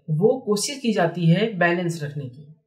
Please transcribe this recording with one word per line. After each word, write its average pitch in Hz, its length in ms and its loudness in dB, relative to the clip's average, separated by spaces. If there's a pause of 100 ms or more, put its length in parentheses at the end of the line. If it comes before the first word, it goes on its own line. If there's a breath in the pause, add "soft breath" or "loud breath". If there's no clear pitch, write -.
वो 165 360 2
कोशिश 208 320 -2
की 233 160 0
जाती 175 320 0
है 196 320 2
balance 175 460 0
रखने 143 200 -8
की, - 320 -16 (120)